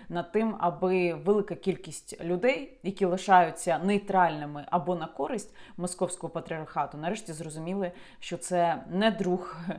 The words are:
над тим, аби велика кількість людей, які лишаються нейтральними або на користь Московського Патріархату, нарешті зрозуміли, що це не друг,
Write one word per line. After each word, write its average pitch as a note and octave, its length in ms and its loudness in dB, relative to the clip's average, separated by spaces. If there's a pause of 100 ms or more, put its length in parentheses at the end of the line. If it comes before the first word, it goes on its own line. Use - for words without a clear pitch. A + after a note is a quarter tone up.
над E3+ 220 -4
тим, A3 280 2
аби F3 540 2
велика F#3 420 2
кількість - 680 -6
людей, A#3+ 600 0
які G3 220 -2
лишаються F3 800 4
нейтральними E3+ 880 2
або F3 240 0
на E3 100 -4
користь C4 500 -6 (220)
Московського F3 560 -4
Патріархату, D3+ 640 -6
нарешті E3+ 360 -6
зрозуміли, E3 580 -6 (280)
що - 180 -8
це E3+ 520 0
не G3+ 220 2
друг, F3+ 460 -2 (200)